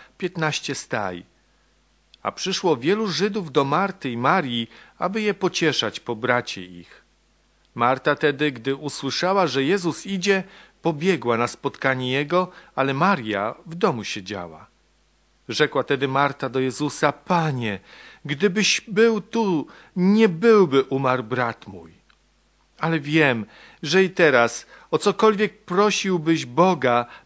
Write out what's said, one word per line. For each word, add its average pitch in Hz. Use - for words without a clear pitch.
piętnaście 160
staj. 95
A 104
przyszło 185
wielu 196
Żydów 185
do 143
Marty 156
i 117
Marii, 127
aby 196
je 208
pocieszać 156
po 120
bracie 120
ich. 87
Marta 127
tedy, 143
gdy 127
usłyszała, 160
że 135
Jezus 170
idzie, 196
pobiegła 147
na 120
spotkanie 131
Jego, 165
ale 135
Maria 113
w 160
domu 170
siedziała. 92
Rzekła 139
tedy 139
Marta 139
do 127
Jezusa: 139
„Panie, 131
gdybyś 180
był 220
tu, 196
nie 202
byłby 175
umarł 131
brat 117
mój. 85
Ale 160
wiem, 139
że 175
i 180
teraz, 131
o 156
cokolwiek 208
prosiłbyś 175
Boga, 131